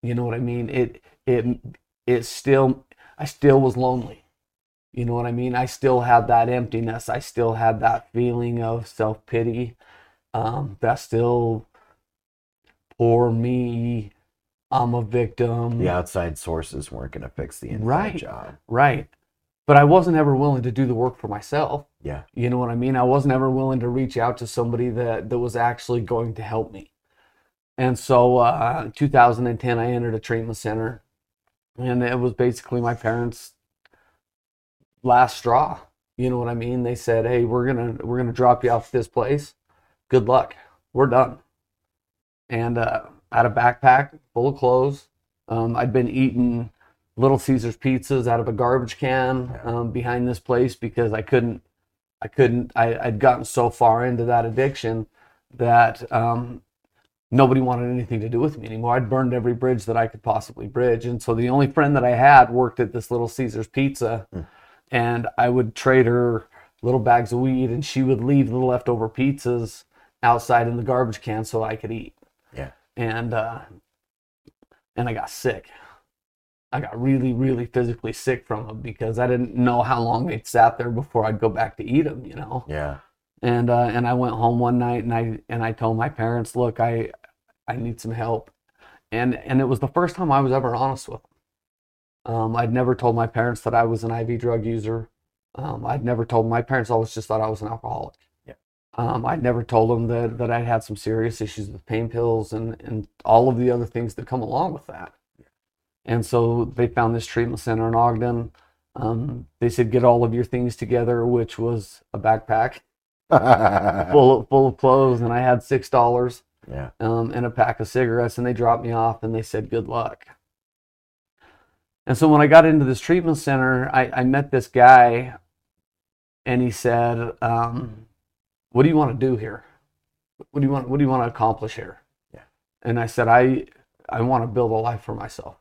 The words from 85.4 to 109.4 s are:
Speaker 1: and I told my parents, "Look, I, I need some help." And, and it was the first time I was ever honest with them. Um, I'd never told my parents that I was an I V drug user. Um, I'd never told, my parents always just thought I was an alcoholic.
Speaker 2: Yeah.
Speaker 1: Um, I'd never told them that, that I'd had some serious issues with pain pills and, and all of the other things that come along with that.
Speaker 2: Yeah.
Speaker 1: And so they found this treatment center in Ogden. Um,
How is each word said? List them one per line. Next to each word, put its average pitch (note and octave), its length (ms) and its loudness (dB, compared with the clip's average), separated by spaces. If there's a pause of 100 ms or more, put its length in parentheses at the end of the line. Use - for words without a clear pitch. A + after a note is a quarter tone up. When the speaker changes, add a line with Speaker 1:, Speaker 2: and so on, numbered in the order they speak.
Speaker 1:
and A#2 160 -6
I A2+ 80 -4
told A2+ 260 -2
my A#2+ 100 -2
parents, A#2 480 -4
"Look, A#2+ 240 -2
I, A#2 300 -2 (580)
I A#2+ 80 -6
need A#2 240 -8
some A2+ 120 -10
help." A2+ 380 -6 (600)
And, A#2+ 240 0
and C3 260 -2
it C3+ 40 2
was B2+ 160 -2
the C3+ 80 -4
first F3 280 -2
time E3+ 160 0
I C3+ 80 4
was C3 120 0
ever C3 220 0
honest C3 340 -4
with A2+ 120 -14 (1040)
them. A2+ 100 -6
Um, A2+ 220 -2
I'd A#2 160 0
never B2+ 220 2
told A#2+ 220 0
my A#2 100 0
parents A#2 360 -4
that A2+ 120 -4
I A#2 100 4
was A2+ 200 -2
an A2+ 60 -4
I A2+ 140 -4
V A#2 140 -4
drug A#2 260 -2
user. A2+ 440 -6 (460)
Um, A#2 300 -8
I'd A#2 200 -4
never A#2 200 0
told, A2+ 240 0
my A#2 140 0
parents B2 280 -2
always A2+ 220 0
just A2 160 -10
thought A2 140 -2
I A2 60 -2
was G#2+ 120 -6
an G#2+ 80 -10
alcoholic. - 460 -10 (320)
Speaker 2:
Yeah. B2+ 80 -20 (400)
Speaker 1:
Um, A#2 320 -4
I'd A#2 160 -4
never A#2 200 0
told A2+ 280 2
them A#2 180 0
that, A#2 300 -4
that A#2 120 -4
I'd A#2+ 140 -4
had A#2 200 -2
some G#2+ 120 -12
serious A2+ 460 -4
issues G2+ 280 -10
with - 140 -18
pain A2+ 240 -4
pills A#2 460 -2
and, A2+ 280 -8
and A2 240 -8 (200)
all A#2 240 6
of A#2 80 0
the B2 120 2
other A#2+ 140 0
things A#2 300 -8
that A2+ 120 -12
come B2+ 140 -6
along C3+ 320 -4
with - 140 -16
that. - 260 -18 (260)
Speaker 2:
Yeah. - 80 -20 (600)
Speaker 1:
And A#2 180 -2
so A#2 400 0 (120)
they A#2+ 100 2
found A#2 280 -2
this A2+ 120 -6
treatment A#2 340 -4
center A2+ 280 -4
in A2+ 60 -2
Ogden. A#2 580 0 (440)
Um, A#2+ 500 -6 (140)